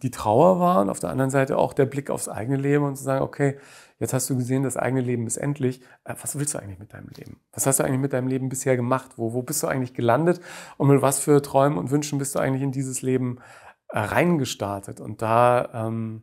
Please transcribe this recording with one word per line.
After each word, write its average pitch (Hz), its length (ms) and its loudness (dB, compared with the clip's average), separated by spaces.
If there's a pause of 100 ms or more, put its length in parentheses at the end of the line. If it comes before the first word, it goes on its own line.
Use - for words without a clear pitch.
die 131 120 -4
Trauer 160 480 4
war 180 200 2
und - 100 0
auf - 100 -6
der 87 100 -4
anderen 131 200 0
Seite 135 280 2
auch - 140 2
der 139 140 2
Blick 139 240 -6
aufs - 180 -4
eigene 120 280 -4
Leben 143 280 2
und 139 120 -4
zu 131 60 -14
sagen, 135 200 0
„Okay, 139 360 -2 (400)
jetzt - 160 -4
hast 131 160 -2
du 135 60 0
gesehen, 127 260 -2
das 131 140 -4
eigene 127 240 0
Leben 120 260 -2
ist 113 100 -6
endlich. 135 460 -2 (220)
Äh, 117 180 -10
was - 160 -8
willst 143 160 -4
du - 40 -6
eigentlich 95 200 -14
mit - 140 -20
deinem - 160 -16
Leben? - 320 -18 (120)
Was - 140 -2
hast 135 140 2
du - 40 0
eigentlich 131 160 0
mit 135 120 -2
deinem 127 160 -2
Leben 131 200 -2
bisher 131 280 0
gemacht? 127 400 -2
Wo, 113 160 -4
wo 123 100 -4
bist 143 200 -6
du 156 40 -2
eigentlich 131 260 -2
gelandet? 151 480 2 (360)
Und 139 120 2
mit 139 140 8
was 143 160 2
für 147 240 4
Träumen 143 360 2
und 135 120 -4
Wünschen 147 280 -2
bist 139 180 -4
du - 20 -2
eigentlich 135 240 0
in 139 100 -2
dieses 131 300 -6
Leben, 127 360 -2 (500)
äh, - 100 -4
reingestartet?“ 107 1000 -2
Und 107 200 -12
da, 120 540 6
ähm, 113 480 -6